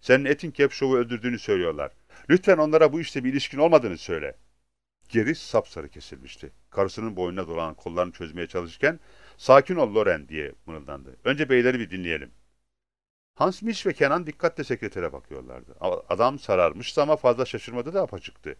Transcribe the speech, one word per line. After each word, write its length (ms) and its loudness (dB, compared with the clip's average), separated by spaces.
Senin 240 4
Etin 280 -2
Cap 200 2
Show'u 260 0
öldürdüğünü 400 -2
söylüyorlar. 540 -2
Lütfen 280 6
onlara 340 6
bu 80 -4
işte 240 -6
bir 80 0
ilişkin 260 -4
olmadığını 400 6
söyle." 360 -6
Gary 200 2
sapsarı 540 -2
kesilmişti. 640 -18
Karısının 460 -4
boynuna 320 -4
dolanan 260 -6
kollarını 380 -4
çözmeye 340 -10
çalışırken, 540 -4
"Sakin 400 6
ol 180 -2
Lauren." 340 -2
diye 240 -10
mırıldandı. 580 -16
"Önce 240 -2
beyleri 300 2
bir 120 -8
dinleyelim." 400 -8
Hans 280 -2
Mitch 240 -6
ve 60 0
Kenan 340 0
dikkatle 380 -4
sekretere 480 -6
bakıyorlardı. 680 -16
A-, 340 -2
adam 240 0
sararmıştı 640 0
ama 140 2
fazla 280 2
şaşırmadı 500 -8
da 80 0
apaçıktı. 580 -10